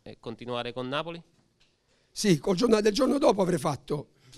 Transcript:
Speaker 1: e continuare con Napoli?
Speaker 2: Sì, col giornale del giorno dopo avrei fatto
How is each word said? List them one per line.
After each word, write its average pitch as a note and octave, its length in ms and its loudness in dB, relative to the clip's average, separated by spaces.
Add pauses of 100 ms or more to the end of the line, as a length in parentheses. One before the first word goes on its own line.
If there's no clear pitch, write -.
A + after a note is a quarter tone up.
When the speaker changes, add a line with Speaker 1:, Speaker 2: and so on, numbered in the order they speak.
Speaker 1:
e G#2+ 160 -18
continuare A#2+ 540 -8
con B2+ 140 -8
Napoli? D#3+ 340 -8 (920)
Speaker 2:
Sì, F#3+ 260 4
col G3 180 0
giornale A3 280 4
del G#3+ 100 4
giorno B3+ 240 2
dopo C#4 240 4
avrei F3 160 0
fatto D3 520 -6 (280)